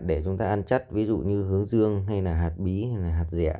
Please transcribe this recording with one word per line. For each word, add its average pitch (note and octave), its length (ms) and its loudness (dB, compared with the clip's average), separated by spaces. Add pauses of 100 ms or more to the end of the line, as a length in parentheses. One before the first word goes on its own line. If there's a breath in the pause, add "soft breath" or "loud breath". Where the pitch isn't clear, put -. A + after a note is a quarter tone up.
để D#2+ 180 0
chúng F#2+ 140 -2
ta G#2+ 80 -2
ăn G2+ 180 0
chắt, B2+ 280 0
ví G#2+ 140 0
dụ G#2+ 120 0
như G2 260 0
hướng F#2+ 220 0
dương G#2+ 400 2
hay G2+ 160 -2
là F#2 120 0
hạt E2 240 0
bí F#2+ 280 -2
hay A#2+ 160 -4
là F2 80 -2
hạt E2 220 0
dẻ. E2 280 0